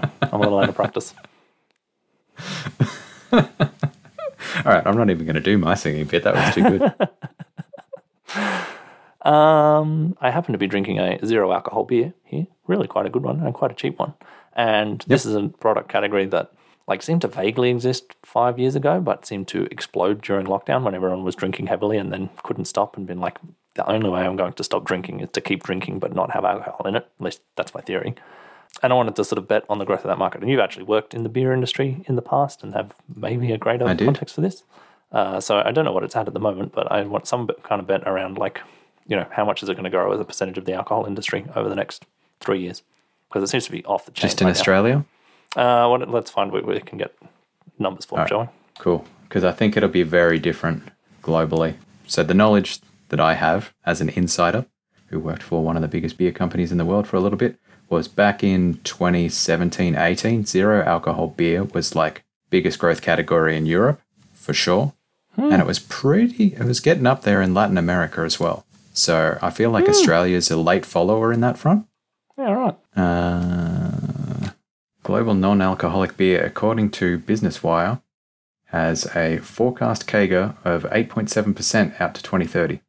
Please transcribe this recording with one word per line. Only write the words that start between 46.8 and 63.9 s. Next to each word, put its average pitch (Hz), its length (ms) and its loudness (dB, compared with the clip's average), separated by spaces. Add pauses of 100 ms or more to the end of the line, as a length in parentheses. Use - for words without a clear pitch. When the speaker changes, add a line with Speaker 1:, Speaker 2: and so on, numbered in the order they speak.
Speaker 1:
get - 180 -8 (640)
numbers 95 280 -4
for, - 100 -10
Speaker 2:
All 85 60 0
right. 78 80 0
Speaker 1:
shall 104 120 0
we? 120 60 -4 (320)
Speaker 2:
Cool. 85 260 0 (240)
'Cause 92 140 0
I 92 80 2
think 107 260 0
it'll 104 120 4
be 87 140 2
very 85 360 4
different 82 500 -4 (320)
globally. 80 540 0 (320)
So - 160 0
the 82 100 0
knowledge 101 460 4 (300)
that 76 100 0
I 80 160 4
have 82 360 0 (140)
as 85 160 -2
an 78 80 0
insider 90 560 0 (440)
who 80 100 -6
worked 80 240 -6
for 82 200 -2
one 82 120 0
of 82 80 0
the 78 40 0
biggest 80 300 -6
beer 90 140 2
companies 87 400 -2
in 87 80 2
the 82 60 0
world 101 220 0
for - 100 0
a - 20 4
little 101 180 2
bit 120 200 0 (320)
was 120 180 0
back 101 360 2
in 92 400 2
twenty 90 460 0
seventeen 85 640 0
eighteen, 90 500 0
zero 101 380 4
alcohol 85 440 0
beer 85 360 0
was, 90 320 -4
like, 78 280 -2 (260)
biggest 87 300 2
growth 85 240 2
category 80 520 2
in 80 120 0
Europe, 107 340 2 (320)